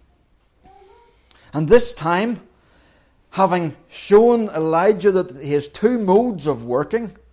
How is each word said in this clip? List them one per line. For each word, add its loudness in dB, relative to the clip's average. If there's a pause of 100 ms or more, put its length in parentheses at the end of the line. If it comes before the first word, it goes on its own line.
(1500)
And -4
this 4
time, -4 (920)
having -2 (120)
shown 2
Elijah 0
that -4
he -8
has -2
two -2
modes 0
of -4
working, -4 (200)